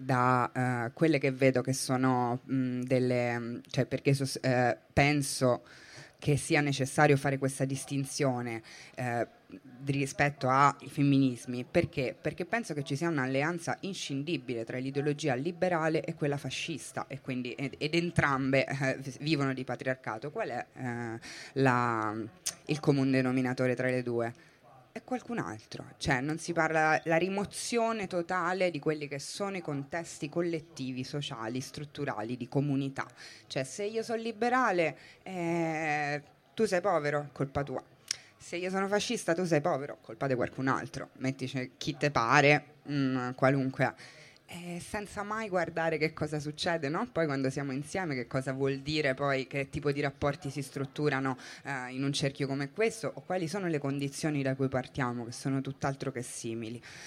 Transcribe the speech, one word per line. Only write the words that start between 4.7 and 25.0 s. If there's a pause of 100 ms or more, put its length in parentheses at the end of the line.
penso (560)
che
sia
necessario
fare
questa
distinzione, (320)
eh, (560)
rispetto
ai
femminismi.
Perché?
Perché
penso
che
ci
sia
un'alleanza
inscindibile
tra
l'ideologia
liberale
e
quella
fascista,
e
quindi,
ed,
ed
entrambe,
eh, (220)
vivono
di
patriarcato.
Qual
è,
eh, (320)
la, (480)
il
comune
denominatore
tra
le
due? (580)
È